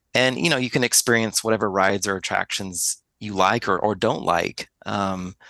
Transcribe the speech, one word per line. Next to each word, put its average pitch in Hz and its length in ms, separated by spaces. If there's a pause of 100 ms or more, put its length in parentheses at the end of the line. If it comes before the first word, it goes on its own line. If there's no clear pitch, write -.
(140)
and, 127 260
you 170 100
know, 147 80
you 127 120
can 123 160
experience 113 580
whatever 110 260
rides 98 380
or 98 80
attractions 95 880 (160)
you 104 140
like 95 340
or, 95 100
or 104 180
don't 113 280
like. 87 460 (160)
Um, 95 500 (140)